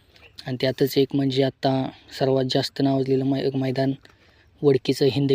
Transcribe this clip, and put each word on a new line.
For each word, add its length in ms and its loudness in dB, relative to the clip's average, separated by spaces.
आणि 140 -6
त्यातच 360 0
एक 160 4
म्हणजे 300 0
आता 460 -2
सर्वात 300 2
जास्त 320 -2
नावाजलेलं 440 0
मै-, 300 -2
मैदान 360 -2
वडकीचं 500 2
हिंद 240 0